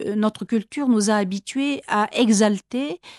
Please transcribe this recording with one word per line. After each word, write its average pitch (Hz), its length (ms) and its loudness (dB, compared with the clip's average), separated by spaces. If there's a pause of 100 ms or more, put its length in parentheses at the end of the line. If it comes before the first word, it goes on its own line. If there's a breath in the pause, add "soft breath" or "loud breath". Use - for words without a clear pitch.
euh, 202 80 -4
notre 214 320 -2
culture 254 420 -2
nous 220 220 2
a 214 60 2
habitués 208 720 -4
à 214 260 0
exalter, 226 880 2 (200 loud breath)